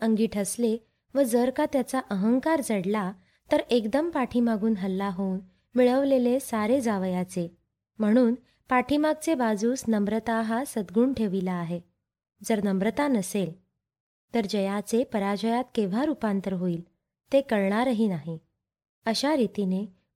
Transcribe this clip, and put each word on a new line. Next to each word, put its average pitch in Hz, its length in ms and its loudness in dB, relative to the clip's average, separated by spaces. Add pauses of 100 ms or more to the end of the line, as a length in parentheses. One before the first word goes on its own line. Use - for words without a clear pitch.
अंगी 220 260 2
ठसले 214 500 -2 (380)
व 269 80 2
जर 240 280 2
का 302 220 0
त्याचा 262 280 -2 (100)
अहंकार 254 540 2
जडला, 202 480 -2 (400)
तर 302 80 4 (100)
एकदम 247 400 0
पाठीमागून 233 680 0
हल्ला 190 320 -2
होऊन 190 300 -4 (360)
मिळवलेले 254 640 4
सारे 233 400 0
जावयाचे. 185 760 -2 (420)
म्हणून 226 360 4 (340)
पाठीमागचे 302 640 0
बाजूस 233 540 0
नम्रता 220 520 0
हा 226 260 -2
सद्गुण 226 460 0
ठेविला 190 400 -2
आहे. 175 280 -4 (640)
जर 214 200 0
नम्रता 208 440 0
नसेल, 196 440 -2 (800)
तर 226 120 0
जयाचे 202 580 -2
पराजयात 220 600 -2 (100)
केव्हा 214 300 0
रूपांतर 202 480 -2
होईल, 175 300 -2 (500)
ते 269 80 6
कळणारही 214 680 2
नाही. 160 300 -6 (680)
अशा 262 300 0
रीतीने 202 580 -2 (220)